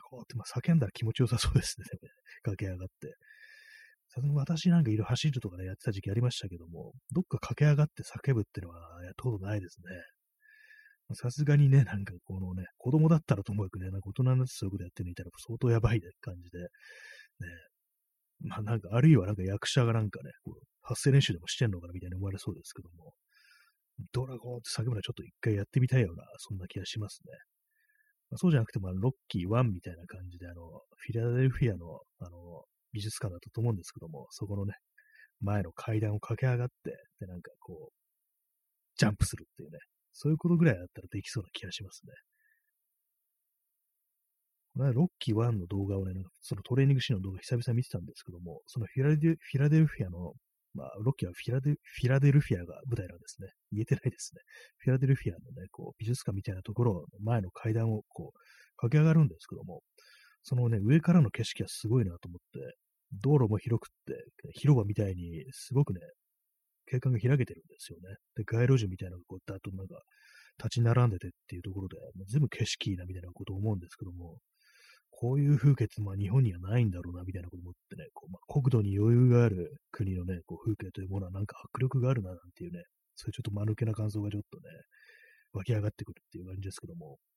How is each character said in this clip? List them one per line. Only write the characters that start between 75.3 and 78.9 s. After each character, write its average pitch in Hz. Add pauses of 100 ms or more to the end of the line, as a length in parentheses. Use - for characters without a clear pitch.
う 143
い 143
う 147
風 139
景 113
っ 101
て、 -
ま 98
あ、 95
日 98
本 131
に 107
は 87
な 101
い 120
ん 101
だ 87
ろ 87
う 87
な、 90
み 92
た 92
い 87
な 87
こ 90
と 87
思 87
っ 85 (140)
て -
ね、 80
こ -
う、 180
ま 185
あ、 -
国 131
土 113
に 98